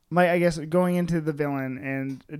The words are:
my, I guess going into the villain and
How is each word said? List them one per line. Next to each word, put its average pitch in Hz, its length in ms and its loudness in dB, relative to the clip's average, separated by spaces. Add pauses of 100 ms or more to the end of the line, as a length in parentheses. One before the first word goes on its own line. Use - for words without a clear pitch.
my, 170 220 4
I 175 80 2
guess 170 180 2
going 175 380 2
into 170 240 0
the 156 140 -2
villain 139 460 -4
and 135 460 -6 (140)